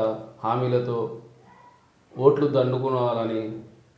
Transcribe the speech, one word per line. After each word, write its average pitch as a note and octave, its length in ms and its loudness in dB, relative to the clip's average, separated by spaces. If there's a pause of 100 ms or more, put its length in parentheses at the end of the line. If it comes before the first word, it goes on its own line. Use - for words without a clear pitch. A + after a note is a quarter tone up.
(440)
హామీలతో A#2+ 800 -2 (960)
ఓట్లు C#3+ 300 6
దండుకోవాలని B2 920 0 (560)